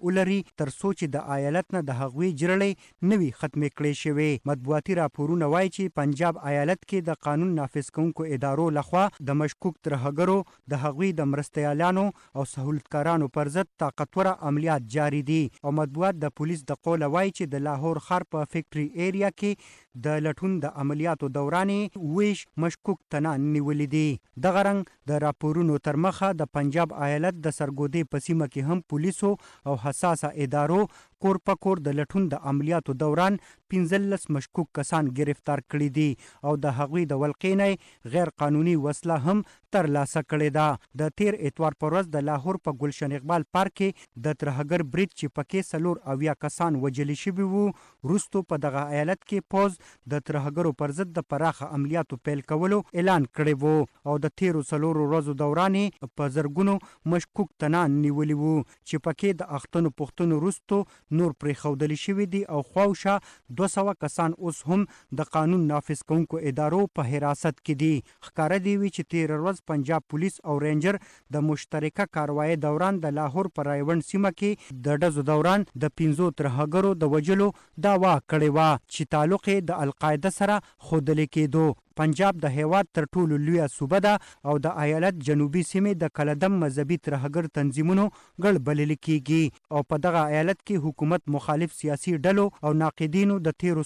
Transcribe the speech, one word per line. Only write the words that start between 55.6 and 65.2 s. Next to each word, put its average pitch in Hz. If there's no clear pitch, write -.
یې 196
په 143
زرګونو 185
مشکوک 175
تنان 151
نیولي 147
وو 156
چې 156
پکې 170
د 147
اختنو 165
پوښتنو 156
وروسته 196
نور 170
پرېښودلي 147
شوي 202
دي 196
او 147
خواوشا 202
دوه 190
سوه 202
کسان 165
اوس 170
هم 185
د 156